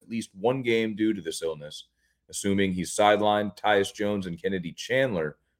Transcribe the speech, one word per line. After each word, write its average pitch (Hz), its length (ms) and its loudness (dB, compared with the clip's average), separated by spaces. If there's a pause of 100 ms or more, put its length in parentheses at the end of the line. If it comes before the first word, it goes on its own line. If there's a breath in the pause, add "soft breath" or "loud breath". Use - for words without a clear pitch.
at - 80 -18
least 113 180 -6 (100)
one 123 220 0
game 113 340 2
due 110 200 2
to 95 80 -8
this 80 180 -8
illness. 76 460 -6 (420)
Assuming 98 420 0
he's 90 240 -4
sidelined, 104 640 4
Tyus 101 380 2
Jones 101 320 -2
and 85 120 -8
Kennedy 92 340 -4
Chandler 107 640 -2 (220)